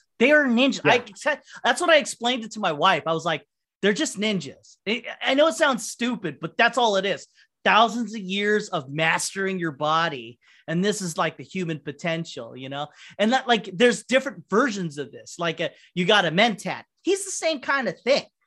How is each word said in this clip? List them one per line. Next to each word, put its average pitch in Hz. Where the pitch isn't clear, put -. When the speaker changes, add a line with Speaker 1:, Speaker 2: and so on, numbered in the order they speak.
Speaker 1:
They 269
are 302
ninjas. 240
Speaker 2:
Yeah. 220
Speaker 1:
I 240
said, -
that's 247
what 349
I 320
explained 240
it 220
to 220
my 185
wife. 156
I 160
was 160
like, 160
"They're 202
just 285
ninjas." 196
I, 233
I 247
know 302
it 320
sounds 285
stupid, 233
but 165
that's 233
all 233
it 190
is. 170
Thousands 214
of 214
years 208
of 143
mastering 175
your 165
body. 147
And 170
this 202
is, 170
like, 165
the 143
human 165
potential, 147
you 131
know? 143
And 214
that, 254
like, 208
there's 240
different 262
versions 196
of 131
this. 113
Like, 165
uh, 160
you 180
got 202
a 160
Mentat. 175
He's 381
the 381
same 320
kind 302
of 165
thing, 262